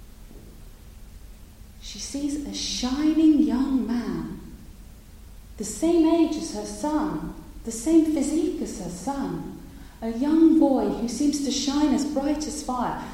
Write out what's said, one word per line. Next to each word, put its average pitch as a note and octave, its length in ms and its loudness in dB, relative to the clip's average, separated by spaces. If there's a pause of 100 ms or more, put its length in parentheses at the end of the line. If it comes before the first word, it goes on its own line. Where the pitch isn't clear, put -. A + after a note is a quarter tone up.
(1800)
she - 200 -12
sees C#4+ 440 -6
a G3 80 -8
shining D4+ 840 2
young A#3+ 480 2
man, F#3 540 -4 (1160)
the G#3 60 -8
same D#4+ 440 2
age E4 260 4
as - 200 -6
her G#3 120 -6
son, - 680 -2 (300)
the A3+ 80 -6
same D#4+ 400 4
physique D#4 480 0
as - 180 -6
her F3 120 -8
son, F#3+ 680 -6 (440)
a A3+ 80 -4
young D4+ 500 6
boy B3+ 260 4
who A#3 220 -2
seems - 380 0
to A#3+ 40 0
shine C#4 440 0
as - 100 0
bright C#4+ 420 -2
as - 160 -8
fire. A#3+ 400 -4 (120)